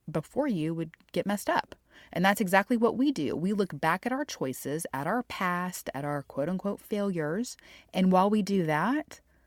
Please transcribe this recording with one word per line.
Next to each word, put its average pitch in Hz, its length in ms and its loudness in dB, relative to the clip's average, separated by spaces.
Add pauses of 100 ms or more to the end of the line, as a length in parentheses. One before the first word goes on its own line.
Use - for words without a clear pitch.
(120)
before 160 360 -2
you 165 260 0
would 165 160 -4 (220)
get 175 160 -2
messed 202 240 -2
up. - 240 -2 (360)
And 180 140 2
that's 202 160 4
exactly 196 360 4
what 220 200 2
we 277 140 2
do. 151 240 -2
We 185 180 0
look 196 260 0
back 165 280 0
at 233 40 -2
our 277 140 -4
choices, 139 640 -6
at 139 140 -4
our 220 160 0
past, 180 720 -4
at 139 100 -6
our 147 200 -4
quote-unquote 185 580 -4
failures. 196 760 -2 (360)
And 185 180 4
while 185 200 6
we 214 100 2
do 190 240 2
that, 180 560 0 (260)